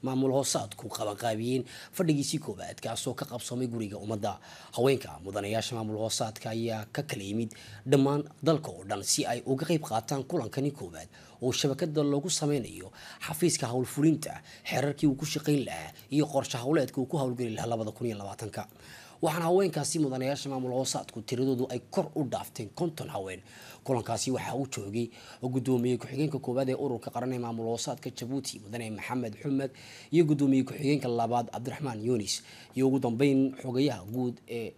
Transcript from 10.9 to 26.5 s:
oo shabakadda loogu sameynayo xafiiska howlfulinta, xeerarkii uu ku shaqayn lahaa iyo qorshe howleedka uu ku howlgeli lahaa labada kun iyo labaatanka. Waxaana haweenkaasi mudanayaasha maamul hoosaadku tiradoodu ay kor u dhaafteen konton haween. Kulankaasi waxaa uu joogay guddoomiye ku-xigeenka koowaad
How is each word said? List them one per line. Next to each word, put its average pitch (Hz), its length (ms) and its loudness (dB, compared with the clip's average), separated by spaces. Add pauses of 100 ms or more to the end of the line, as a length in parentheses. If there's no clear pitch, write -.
oo 127 120 2
shabakadda 151 500 2
loogu 143 280 2
sameynayo 147 580 -2 (300)
xafiiska 156 480 0
howlfulinta, 127 680 2 (300)
xeerarkii 139 440 0
uu 139 80 6
ku 147 120 -4
shaqayn 147 380 2
lahaa 82 260 -8 (200)
iyo 143 160 4
qorshe 135 320 0
howleedka 135 420 2
uu 127 60 0
ku 170 120 -2
howlgeli 123 360 0
lahaa 110 120 -4
labada 110 240 -2
kun 120 160 -6
iyo 110 120 -2
labaatanka. 101 440 -8 (520)
Waxaana 165 300 0
haweenkaasi 170 540 4
mudanayaasha 135 500 0
maamul 127 240 -2
hoosaadku 127 500 -2
tiradoodu 127 480 2
ay 123 100 -4
kor - 320 -2
u 156 120 -2
dhaafteen 110 440 -6
konton 156 400 -4
haween. 95 320 -8 (400)
Kulankaasi 117 500 0
waxaa 120 240 -2
uu 135 140 -2
joogay 107 380 -4 (360)
guddoomiye 127 540 2
ku-xigeenka 135 420 -2
koowaad 127 300 0